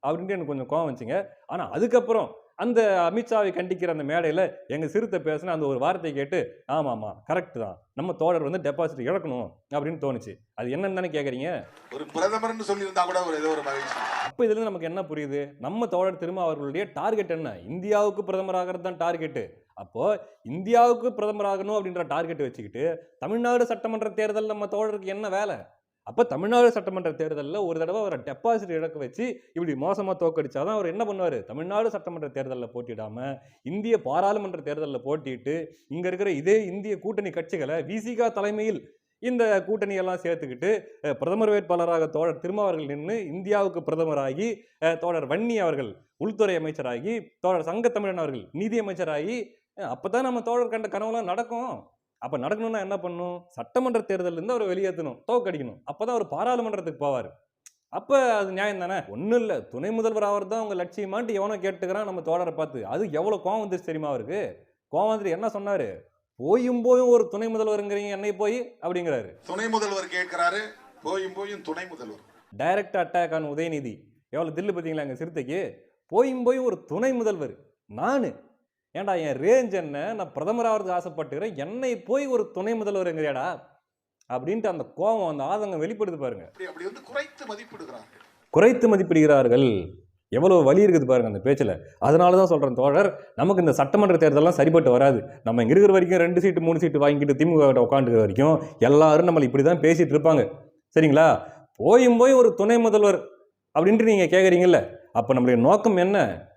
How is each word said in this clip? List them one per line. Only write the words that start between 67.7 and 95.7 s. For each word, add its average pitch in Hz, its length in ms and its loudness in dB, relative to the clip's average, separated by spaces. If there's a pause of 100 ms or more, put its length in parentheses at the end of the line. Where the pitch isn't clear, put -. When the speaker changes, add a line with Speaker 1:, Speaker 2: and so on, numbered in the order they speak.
Speaker 1:
என்னை 202 240 -6
போய்?" 226 480 -4
அப்படிங்கிறாரு. 160 520 -4 (120)
Speaker 2:
துணை 208 220 -6
முதல்வர் 202 360 -2
கேட்கிறாரு, 180 560 -4 (420)
போயும் 190 300 -6
போயும் 196 300 -12
துணை 160 260 -8
முதல்வர். 120 320 -18 (380)
Speaker 1:
டைரக்ட் 190 360 -2
அட்டாக் 175 380 -2
on 160 120 -4
உதயநிதி. 147 540 -6 (320)
எவ்வளவு 151 260 -6
தில்லு 180 260 -4
பாத்தீங்களா 156 260 -6
எங்க 131 60 -10
சிறுத்தைக்கு? 156 600 -8 (320)
போயும் 254 360 0
போயும் 254 220 0
ஒரு 196 200 -4
துணை 226 280 -2
முதல்வர் 202 420 -4 (320)
நானு? 175 580 -4 (540)
ஏன்டா, 190 200 -2
என் 147 220 -4
ரேஞ்ச் 226 320 2
என்ன? 165 420 -6
நான் 185 180 -10
பிரதமர் 233 340 -4
ஆவறதுக்கு 214 220 0
ஆசைப்பட்டுக்கிறேன், 175 640 -6
என்னை 220 480 -6
போய் 269 240 -2
ஒரு 240 260 -2
துணை 214 280 -4
முதல்வருங்கிறியாடா? 165 800 -4 (720)
அப்படின்ட்டு 180 340 -4
அந்த 165 200 -4 (100)
கோவம், 202 320 0
அந்த 143 160 -6
ஆதங்கம் 190 360 -4
வெளிப்படுது 190 380 -4
பாருங்க. 117 260 -8
Speaker 2:
அப்படி, 185 240 -14
அப்படி 170 160 -16
வந்து 220 180 -12
குறைத்து 285 420 -10
மதிப்பிடுகிறார்கள். 202 800 -16 (280)
Speaker 1:
குறைத்து 233 460 6
மதிப்பிடுகிறார்கள். 135 960 4 (360)
எவ்வளவு 170 340 6
வலி 147 220 8
இருக்குது 170 200 6
பாருங்க 123 280 4
அந்த 101 180 0
பேச்சுல. 113 280 2 (200)
அதனால 175 380 6
தான் 190 100 8
சொல்றேன் 139 280 2
தோழர், 143 600 2
நமக்கு 180 260 4
இந்த 160 140 6
சட்டமன்ற 190 420 4
தேர்தலெல்லாம் 156 320 6
சரிப்பட்டு 160 420 6
வராது. 127 320 6 (220)
நம்ம 117 180 2
இங்க 117 120 6